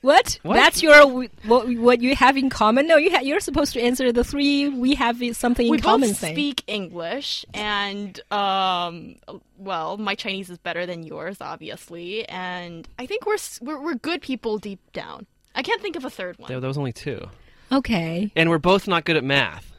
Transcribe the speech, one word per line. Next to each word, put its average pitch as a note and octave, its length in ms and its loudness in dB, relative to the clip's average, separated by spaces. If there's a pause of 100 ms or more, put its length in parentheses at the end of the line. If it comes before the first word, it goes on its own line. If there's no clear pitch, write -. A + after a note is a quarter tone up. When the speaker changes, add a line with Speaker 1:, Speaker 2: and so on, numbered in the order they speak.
Speaker 1:
What? D4+ 400 4
Speaker 2:
What? F#3+ 140 -2
Speaker 1:
That's C#4+ 260 6
your, D4 240 12 (400)
what, A#3 220 4 (100)
what A#3 240 6
you B3+ 140 2
have B3+ 220 6
in C4+ 120 0
common? A#3+ 380 2
No, E4 100 6
you E4 140 4
ha-, B3+ 100 2
you're C#4+ 180 -2
supposed D4 340 -2
to A#3+ 80 -2
answer B3 300 2
the A#3+ 120 0
three C#4+ 440 0
we C4 280 0
have A#3+ 260 0
i-, A#3+ 100 -4
something A#3+ 360 0
in B3+ 40 2
Speaker 3:
We D#4 60 4
Speaker 1:
common A3+ 320 4
Speaker 3:
both G3+ 100 -2
Speaker 1:
thing. D#3 160 -6
Speaker 3:
speak C#4+ 300 -4
English, F3+ 880 -8
and, G3+ 640 -6 (120)
um, F#3 840 -2 (400)
well, F#3 400 -8
my G3+ 180 -4
Chinese F#3+ 340 -8
is F3 80 -16
better F3 300 -6
than E3+ 160 -10
yours, D#3+ 360 -12
obviously, E3+ 880 -12
and F3 580 -12 (100)
I B3 80 -12
think G4+ 220 -8
we're G#4 80 -2
s-, - 260 -12
we're, C#4 180 -10
we're D#4 160 -6
good D#4+ 260 -6
people A3+ 360 -6
deep G3 220 -12 (120)
down. - 360 -14 (260)
I C4 100 -6
can't - 180 -4
think F#4 140 -8
of C#4 100 -10
a D4+ 40 -8
third F3+ 300 -12
one. - 80 -18
Speaker 2:
There, B2+ 140 -8
there C3 80 -6
was C3+ 80 -4
only C3+ 160 -4
two. - 340 -10 (440)
Speaker 1:
Okay. G3+ 640 -2
Speaker 2:
And E3 140 4
we're E3 80 4
both F#3 300 2
not E3+ 180 0
good D#3+ 120 2
at B2+ 60 0
math. B2+ 440 0 (120)